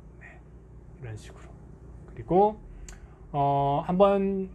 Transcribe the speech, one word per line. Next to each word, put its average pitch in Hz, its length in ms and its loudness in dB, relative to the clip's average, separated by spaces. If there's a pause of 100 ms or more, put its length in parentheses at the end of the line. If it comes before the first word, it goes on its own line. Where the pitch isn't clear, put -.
(200)
네, - 200 -18 (640)
이런 113 160 -10
식으로. - 260 -16 (640)
그리고, 196 520 2 (720)
어, 143 540 2
한번 196 680 4